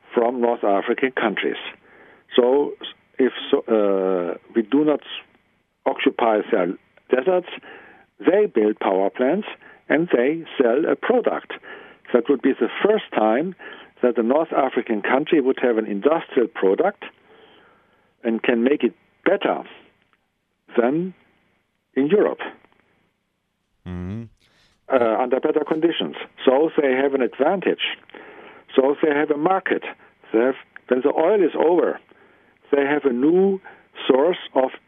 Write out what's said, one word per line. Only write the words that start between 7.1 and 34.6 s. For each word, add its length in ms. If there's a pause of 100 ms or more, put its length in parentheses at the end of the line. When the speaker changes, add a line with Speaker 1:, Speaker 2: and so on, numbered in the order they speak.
Speaker 1:
they 260
build 340
power 300
plants 380 (420)
and 260
they 300 (160)
sell 240
a 100
product. 580 (600)
That 160
would 140
be 100
the 160 (160)
first 200 (100)
time 400 (480)
that 160
a 20
North 320
African 480
country 400
would 180
have 200
an 80
industrial 600
product 560 (1200)
and 200
can 200
make 200
it 100 (320)
better 380 (1160)
than 360 (800)
in 120
Europe. 340 (1500)
Speaker 2:
Mm-hmm. 380 (640)
Speaker 1:
Uh, 320
under 200
better 280
conditions. 480 (300)
So 240 (100)
they 120
have 240
an 60
advantage. 760 (800)
So 260
they 80
have 220
a 60
market. 460 (480)
They 80
have, 160 (320)
when 140
the 80
oil 340
is 140
over, 420 (720)
they 140
have 200
a 60
new 480 (480)
source 300 (160)
of, 160 (180)